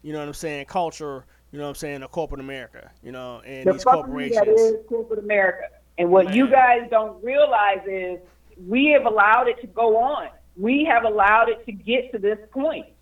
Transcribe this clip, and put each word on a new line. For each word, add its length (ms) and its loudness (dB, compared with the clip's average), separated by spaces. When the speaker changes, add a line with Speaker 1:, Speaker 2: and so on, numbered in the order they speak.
Speaker 1:
you 100 -12
know 60 -8
what 80 -10
I'm 80 -12
saying, 320 -10
culture, 580 -8
you 60 -18
know 80 -10
what 40 -8
I'm 60 -12
saying, 280 -12
of 80 -18
corporate 280 -8
America, 520 -16
you 100 -18
know, 320 -16
and 220 -12
Speaker 2:
The 80 4
Speaker 1:
these 100 -6
Speaker 2:
fucking 200 4
Speaker 1:
corporations. 340 -4
Speaker 2:
that 100 4
is 280 4
corporate 320 -6
America. 440 0
And 140 0
what 240 4
you 80 4
Speaker 1:
Man. 100 2
Speaker 2:
guys 380 4
don't 320 0
realize 560 2
is 300 -6
we 280 2
have 120 2
allowed 400 4
it 140 -4
to 60 -16
go 300 2
on. 320 -2
We 280 0
have 200 2
allowed 440 4
it 160 -6
to 60 -12
get 400 -4
to 80 -8
this 180 -2
point. 340 -6